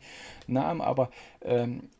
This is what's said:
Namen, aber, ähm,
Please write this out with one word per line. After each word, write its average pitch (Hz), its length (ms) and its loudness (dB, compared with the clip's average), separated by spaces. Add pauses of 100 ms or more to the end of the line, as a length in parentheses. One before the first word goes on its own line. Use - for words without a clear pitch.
(460)
Namen, 151 340 0
aber, 127 300 2 (320)
ähm, 120 460 0 (120)